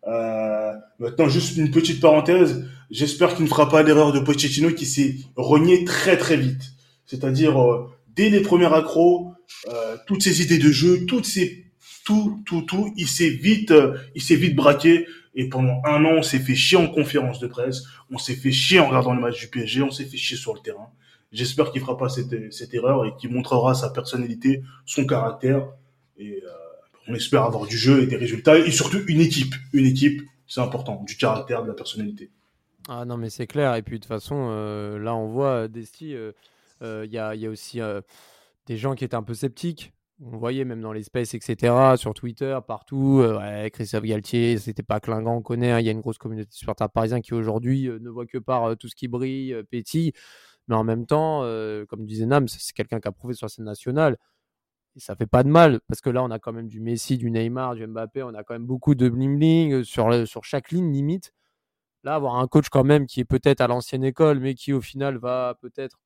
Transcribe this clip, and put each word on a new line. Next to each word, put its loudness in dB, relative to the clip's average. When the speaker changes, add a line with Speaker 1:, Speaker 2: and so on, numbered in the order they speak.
Speaker 1:
Euh, -4
maintenant, 2
juste 0
une 2
petite 2
parenthèse, 6
j'espère 0
qu'il 0
ne 2
fera 4
pas 6
l'erreur 6
de 2
Pochettino 0
qui -4
s'est 0
renié 6
très 2
très 2
vite. 0
C'est-à-dire, 2
euh, 2
dès 4
les 6
premiers 4
accros, 4
euh, -6
toutes -2
ses 2
idées 4
de 6
jeu, 4
toutes -2
ses, -4
tout, 0
tout, -4
tout, -4
il -6
s'est 0
vite, 2
euh, 8
il -10
s'est 4
vite 2
braqué. 6
Et -2
pendant 0
un 4
an, 6
on 2
s'est 0
fait 0
chier 4
en 6
conférence -2
de -8
presse, -6
on -12
s'est -6
fait 0
chier 4
en 6
regardant 2
le 0
match -4
du -14
P -6
S -8
G, -2
on -2
s'est -10
fait -14
chier -6
sur -8
le -12
terrain. -14
J'espère -2
qu'il -6
fera -6
pas -4
cette, -8
cette -16
erreur 0
et -6
qu'il -10
montrera 0
sa -4
personnalité, -2
son -2
caractère. -2
Et, -12
euh, -18
on -8
espère 2
avoir -2
du -8
jeu 6
et 2
des -2
résultats 6
et 2
surtout 0
une 4
équipe. 0
Une 6
équipe, 2
c'est -6
important, -6
du -14
caractère, -2
de -8
la -10
personnalité. -12
Speaker 2:
Ah -10
non, -8
mais -8
c'est -10
clair. -2
Et -4
puis -12
de -12
toute -20
façon, -8
euh, -8
là -6
on -6
voit, -2
euh, -8
Desti, -16
euh, -12
euh, -10
il -16
y -10
a, -6
il -10
y -8
a -6
aussi, -12
euh, -8
des -6
gens -4
qui -8
étaient -8
un -6
peu -10
sceptiques. -8
On -16
voyait -4
même -10
dans -10
les -10
spaces, -6
et -10
cetera, 4
sur -6
Twitter, -8
partout, 2
euh, « 0
Ouais, -8
Christophe -6
Galtier, -2
c'était -12
pas -4
clinquant, -6
on -8
connaît, -2
hein, 2
il -2
y -2
a -2
une -8
grosse -10
communauté -12
de -20
supporters -8
parisiens -2
qui -10
aujourd'hui, -4
euh, -8
ne -16
voit -12
que -12
par, -4
euh, -2
tout -18
ce -18
qui -10
brille, -6
euh, -10
pétille. » -4
Mais -2
en 0
même -4
temps, -2
euh, -8
comme -14
disait -6
Nam, 2
c'est, -12
c'est -12
quelqu'un -8
qui -8
a -6
prouvé -12
sur -14
la -10
scène -16
nationale. -2
Et -20
ça -14
fait -4
pas 4
de 2
mal, 6
parce -6
que -4
là, -2
on -6
a -10
quand -14
même -12
du -16
Messi, -4
du -4
Neymar, -4
du -12
Mbappé, -10
on -14
a -16
quand -12
même -12
beaucoup 0
de 2
bling-bling, 2
euh, -2
sur -2
le, 2
sur -14
chaque -8
ligne, -2
limite. -4
Là, -6
avoir -2
un 0
coach 2
quand 2
même 4
qui -10
est -2
peut-être 2
à 2
l'ancienne -4
école, 2
mais -4
qui -6
au -2
final -8
va -4
peut-être -12